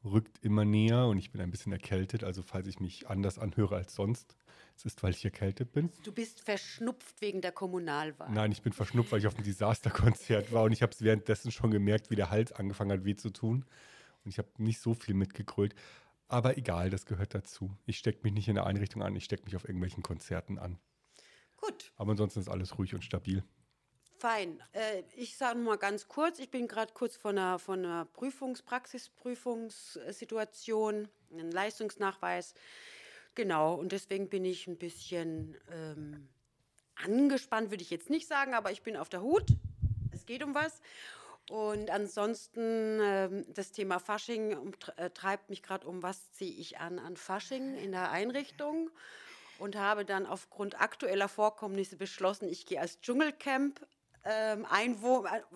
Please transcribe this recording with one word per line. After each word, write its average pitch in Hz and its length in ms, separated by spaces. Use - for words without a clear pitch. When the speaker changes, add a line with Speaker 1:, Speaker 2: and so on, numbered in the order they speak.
Speaker 1:
rückt 110 400
immer 104 220
näher 110 400
und 104 140
ich - 120
bin 101 80
ein 90 120
bisschen - 200
erkältet. 95 520
Also 92 180
falls 92 260
ich 95 120
mich - 280
anders 98 300
anhöre 101 380
als 95 180
sonst, 104 420
es - 80
ist, - 200
weil 110 80
ich - 120
erkältet 101 500
bin. 165 180
Speaker 2:
Du 214 80
bist 226 300
verschnupft - 800
wegen 196 200
der 180 100
Kommunalwahl. 156 800
Speaker 1:
Nein, 107 200
ich - 120
bin 117 100
verschnupft, 113 380
weil 110 80
ich 104 80
auf 101 80
dem 104 80
Desaster-Konzert 107 1080
war 117 120
und 110 80
ich 113 100
hab's 117 220
währenddessen 110 480
schon - 180
gemerkt, 104 400
wie 110 60
der 95 160
Hals 110 200
angefangen 101 420
hat, 95 120
weh 101 100
zu 110 140
tun. 117 340
Und 98 80
ich - 80
hab - 180
nicht 110 240
so 113 140
viel 104 180
mitgegrölt. 101 640
Aber 123 280
egal, 92 320
das 95 160
gehört 98 300
dazu. 98 500
Ich - 140
steck - 240
mich 104 100
nicht 101 140
in 107 80
der 95 100
Einrichtung 101 380
an, 98 120
ich 95 100
steck - 200
mich 95 100
auf 90 100
irgendwelchen 90 360
Konzerten 87 560
an. 90 220
Speaker 2:
Gut. - 380
Speaker 1:
Aber 107 180
ansonsten 104 260
ist 92 100
alles 95 300
ruhig 95 160
und 90 80
stabil. 95 400
Speaker 2:
Fein. 208 540
Äh, 208 320
ich 247 180
sag 240 200
nur 240 100
mal 214 120
ganz 202 300
kurz, 339 320
ich 262 100
bin 240 200
grad 220 240
kurz - 240
vor 208 140
einer, 185 280
vor 190 160
einer 170 400
Prüfungs-, 262 480
Praxisprüfungssituation, 214 1300
einen 165 200
Leistungsnachweis. 196 1000
Genau, 170 400
und 175 160
deswegen 196 380
bin 185 160
ich 180 220
ein 170 100
bisschen, 165 800
ähm, 151 580
angespannt, 233 760
würde 190 120
ich - 60
jetzt 170 200
nicht 311 180
sagen, 277 260
aber 208 180
ich - 100
bin 220 140
auf - 140
der 180 120
Hut. 311 280
Es - 140
geht 254 180
um 285 120
was. 311 260
Und 214 420
ansonsten, 220 1120
ähm, 196 520
das 196 180
Thema 190 280
Fasching 214 560
umtr-, 156 420
äh, 175 120
treibt 196 400
mich 196 120
grad - 240
um, 180 160
was 180 300
zieh - 260
ich - 220
an, 170 180
an 175 200
Fasching 262 580
in 196 160
der 185 200
Einrichtung? 285 800
Und 202 180
habe 208 260
dann 196 220
aufgrund - 560
aktueller 196 480
Vorkommnisse 196 640
beschlossen, 190 540
ich 175 160
gehe 175 160
als 170 200
Dschungelcamp, 277 840
ähm, 220 400
Einwo-, 233 600
äh, 208 160